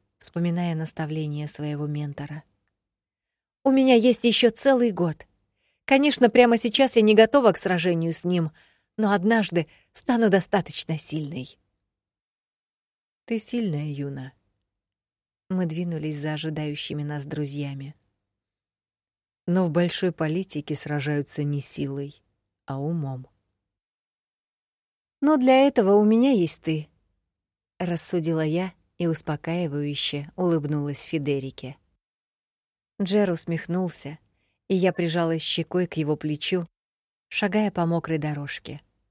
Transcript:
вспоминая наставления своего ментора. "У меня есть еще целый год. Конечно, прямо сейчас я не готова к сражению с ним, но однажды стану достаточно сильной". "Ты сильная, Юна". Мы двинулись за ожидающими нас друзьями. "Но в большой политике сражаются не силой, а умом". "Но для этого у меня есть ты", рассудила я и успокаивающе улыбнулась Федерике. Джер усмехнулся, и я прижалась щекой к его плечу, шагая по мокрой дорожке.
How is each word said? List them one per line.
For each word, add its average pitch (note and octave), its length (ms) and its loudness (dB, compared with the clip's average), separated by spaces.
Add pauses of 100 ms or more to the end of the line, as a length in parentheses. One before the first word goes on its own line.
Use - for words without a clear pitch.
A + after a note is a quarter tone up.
(240)
вспоминая E3+ 500 -2
наставления D#3 760 -6
своего D3 380 -6
ментора. D3 600 -8 (1200)
"У C4+ 60 4
меня C4 240 6
есть A3+ 280 4
еще A#3 280 4
целый A#3+ 400 2
год. E3+ 360 -4 (560)
Конечно, C4+ 460 4
прямо A#3+ 280 6
сейчас B3+ 380 0
я A3+ 60 6
не G#3+ 120 6
готова A3 380 6
к - 60 2
сражению E3+ 560 0
с - 100 -6
ним, F3 280 0 (440)
но G#3 160 2
однажды G3 560 2 (240)
стану A3+ 380 2
достаточно F3 680 0
сильной". D3 600 -8 (1700)
"Ты A3+ 120 -4
сильная, D#3+ 540 -4
Юна". C#3 400 -8 (1200)
Мы F#3 160 0
двинулись D#3 540 -6
за D3+ 140 -4
ожидающими D3+ 680 -6
нас D3 220 -8
друзьями. C#3+ 680 -8 (1500)
"Но F3+ 220 2
в D#3 40 -2
большой F3 420 0
политике D#3 600 -4
сражаются D3 680 -4
не C#3+ 160 -2
силой, C#3 640 -8 (420)
а C3+ 140 -8
умом". C#3 480 -6 (1900)
"Но D4+ 160 4
для C4 320 6
этого G3+ 280 4
у G#3 100 6
меня A#3 260 6
есть F3+ 300 0
ты", D#3 260 -4 (920)
рассудила E3 680 -2
я F3 280 -2 (260)
и F3 80 0
успокаивающе D3 1300 -4
улыбнулась D3 640 -2
Федерике. C#3 760 -4 (1200)
Джер G3 300 0
усмехнулся, E3 880 -6 (500)
и G3 60 0
я F3+ 180 2
прижалась E3 480 0
щекой F3 460 -2
к - 80 -10
его D3+ 200 0
плечу, D3+ 500 -4 (640)
шагая G#3 440 0
по E3+ 140 -2
мокрой E3 320 -2
дорожке. D3 640 -8 (300)